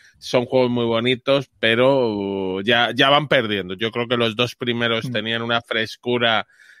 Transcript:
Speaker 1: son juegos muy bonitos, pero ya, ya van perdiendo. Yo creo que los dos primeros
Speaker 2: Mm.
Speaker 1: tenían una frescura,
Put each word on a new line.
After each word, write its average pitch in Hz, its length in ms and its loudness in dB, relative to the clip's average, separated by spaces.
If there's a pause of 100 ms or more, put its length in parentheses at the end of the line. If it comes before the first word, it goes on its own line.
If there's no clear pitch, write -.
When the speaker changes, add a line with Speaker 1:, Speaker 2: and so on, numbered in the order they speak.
(180)
Speaker 1:
son 123 280 -2
juegos 127 260 2
muy 120 140 0
bonitos, 127 720 0
pero 107 1000 2
ya, 117 340 2
ya 135 160 4
van 147 160 4
perdiendo. 104 480 0
Yo 110 160 -4
creo 120 160 -4
que 123 100 0
los 117 180 0
dos 120 200 -2
primeros 117 500 -2
Speaker 2:
Mm. 127 80 -6
Speaker 1:
tenían 113 300 -4
una 117 180 -2
frescura, 117 880 -2 (320)